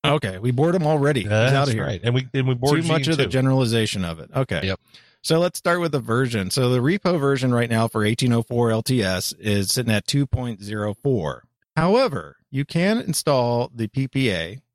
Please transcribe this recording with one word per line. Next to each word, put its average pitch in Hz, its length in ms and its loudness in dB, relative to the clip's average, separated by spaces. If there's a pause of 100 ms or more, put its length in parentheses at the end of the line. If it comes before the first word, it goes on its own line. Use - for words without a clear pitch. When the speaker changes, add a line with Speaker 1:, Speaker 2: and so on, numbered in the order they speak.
Speaker 1:
Okay. 143 320 0
We 120 140 -2
bored 156 240 2
him 180 80 0
already. 147 380 2
He's 104 80 -4
Speaker 2:
That's 113 240 4
Speaker 1:
outta 135 200 2
here. 110 100 -2
Speaker 2:
right. 87 200 -4
And 117 100 0
we, 131 200 0
and 131 140 0
we 131 60 2
bored 139 280 2
Speaker 1:
Too 165 60 -2
much 156 160 2
Speaker 2:
Gene 160 80 0
Speaker 1:
of 160 60 2
the 135 80 2
Speaker 2:
too. 113 60 -4
Speaker 1:
generalization 117 760 2
of 82 140 -8
it. - 140 -18
Okay. 123 300 -2
Speaker 2:
Yep. 95 160 -4 (440)
Speaker 1:
So 160 160 2
let's 180 180 0
start 175 240 0
with 165 100 -2
the 143 80 -2
version. 113 500 -2
So 127 200 0
the 127 100 2
repo 175 400 0
version 135 340 2
right 120 160 0
now 113 180 2
for 107 180 -2
eighteen 120 260 2
oh 117 120 2
four 120 280 0
L 110 120 0
T 127 200 0
S 92 300 -2
is 101 380 -2
sitting 120 200 0
at 104 160 0
two 139 200 0
point 120 360 -6
zero 104 300 -4
four. 87 500 -2 (320)
However, 160 640 0 (140)
you 135 120 -2
can 190 360 0
install 123 760 0
the 113 140 -4
P 131 200 -4
P 131 240 0
A 90 300 -6 (140)